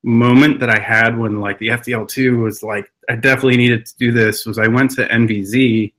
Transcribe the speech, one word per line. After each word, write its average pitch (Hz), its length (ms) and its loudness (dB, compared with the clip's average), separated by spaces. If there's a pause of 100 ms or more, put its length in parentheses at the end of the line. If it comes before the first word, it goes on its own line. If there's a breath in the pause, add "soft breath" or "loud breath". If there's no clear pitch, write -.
moment 123 580 4
that 120 100 -2
I 107 80 2
had 113 400 0
when, 104 220 -4
like, 101 180 -6
the 113 120 -6
F 120 120 -4
T 123 100 -8
L 110 140 -6
two 127 340 0
was 107 220 -4
like, 104 280 -8 (200)
"I 117 60 -4
definitely 127 420 2
needed 120 280 2
to - 120 -20
do 120 140 0
this," 110 340 0
was 107 120 -6
I 110 100 2
went 131 240 2
to - 200 -4
N 117 140 2
V 104 180 -2
Z 110 540 0